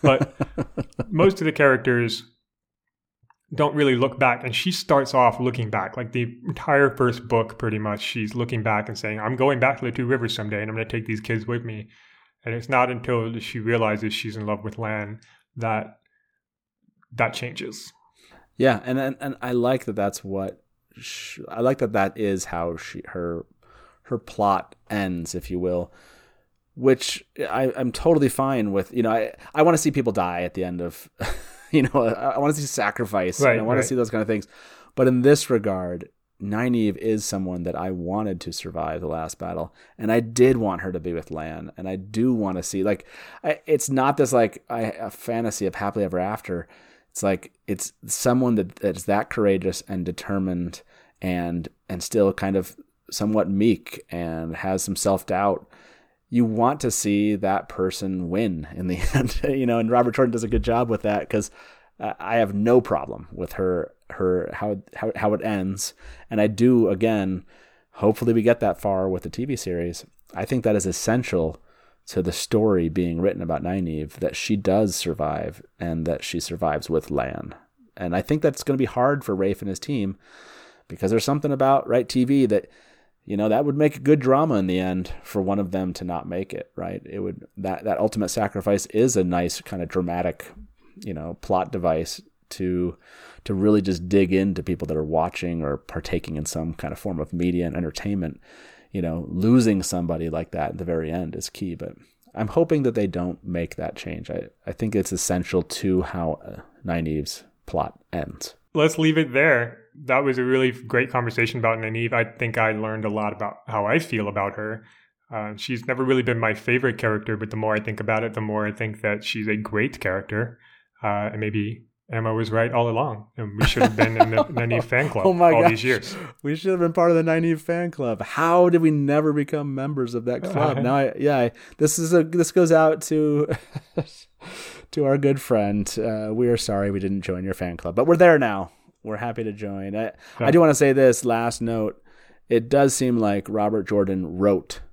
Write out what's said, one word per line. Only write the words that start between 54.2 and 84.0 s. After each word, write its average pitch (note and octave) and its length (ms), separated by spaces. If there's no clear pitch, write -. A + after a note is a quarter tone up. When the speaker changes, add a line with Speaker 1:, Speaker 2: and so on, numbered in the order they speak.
Speaker 2:
has F#2+ 300
some G2 100
self-doubt. G2 760
You A#2+ 160
want A2+ 380
to A#2 100
see G#2 420
that G2 340
person F#2 600
win F2+ 460
in F#2 100
the F2 220
<laughs> - 60
end, C3 280
you C3+ 240
know, A#2 140
and A2+ 100
Robert B2 240
Jordan B2+ 160
does A2+ 140
a G#2+ 40
good G#2+ 140
job A#2 260
with A2 140
that G#2 260
'cause, G#2 220
uh, G#2+ 220
I G#2+ 160
have G2+ 180
no A#2 260
problem C2+ 520
with - 220
her, F2+ 380
her, F2+ 420
how, G#2 280
how, A2 220
how G#2+ 180
it - 80
ends. G2 520
And A2 100
I G#2 60
do, A2+ 440
again, F#2+ 540
hopefully A2 380
we A2+ 100
get A#2 180
that G2+ 200
far F#2+ 280
with F#2 160
the E2 60
T A#2+ 140
V C#3 120
series. F2 500
I F#2 120
think B2+ 180
that G#2+ 140
is F#2 100
essential F2+ 760
to - 160
the E2+ 100
story G#2 560
being E2+ 320
written F#2+ 220
about E2 200
Nynaeve, E2 520
that D#2 200
she - 220
does G2 400
survive D2+ 640
and E2 280
that D2+ 180
she E2+ 160
survives D#2 500
with D#2 180
Lan. C2 460
And F2 200
I F#2+ 60
think D3+ 200
that's D3 220
gonna C3+ 140
be C3+ 80
hard C3+ 360
for G2+ 140
Rafe F#2+ 260
and G2+ 60
his F#2 100
team G#2 380
because - 240
there's A2+ 100
something C#3+ 300
about, C3+ 340
right, A#2+ 220
T B2+ 160
V C3+ 220
that, G#2 200
you G2+ 100
know, G#2 120
that A#2+ 160
would C#3+ 120
make D3 200
a - 40